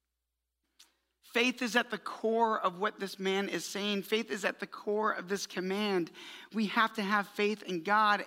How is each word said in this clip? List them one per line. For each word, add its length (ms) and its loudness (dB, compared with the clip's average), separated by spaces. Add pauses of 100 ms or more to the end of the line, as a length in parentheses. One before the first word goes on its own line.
(1200)
Faith 380 0
is 160 0
at 140 4
the 80 -4
core 600 2
of 180 0
what 200 -2
this 200 -6
man 320 0
is 160 -4
saying. 340 -2
Faith 300 -2
is 160 -4
at 120 -2
the 80 -6
core 460 -2
of 160 -8
this 180 -2
command. 640 0 (440)
We 140 0
have 260 2
to 80 -2
have 260 2
faith 360 0
in 180 -4
God, 440 4